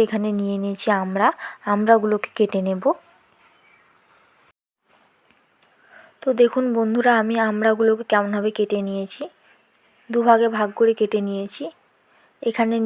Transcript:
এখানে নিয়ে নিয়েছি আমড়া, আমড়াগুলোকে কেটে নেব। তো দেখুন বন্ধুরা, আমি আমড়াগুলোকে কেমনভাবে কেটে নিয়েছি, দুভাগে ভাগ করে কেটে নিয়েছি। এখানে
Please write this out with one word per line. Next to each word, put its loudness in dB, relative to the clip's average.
এখানে -2
নিয়ে -2
নিয়েছি -6
আমড়া, 0
আমড়াগুলোকে 2
কেটে 0
নেব। -4
তো -2
দেখুন 4
বন্ধুরা, 2
আমি -2
আমড়াগুলোকে 0
কেমনভাবে 0
কেটে -2
নিয়েছি, -8
দুভাগে 4
ভাগ -2
করে 4
কেটে 0
নিয়েছি। -8
এখানে 0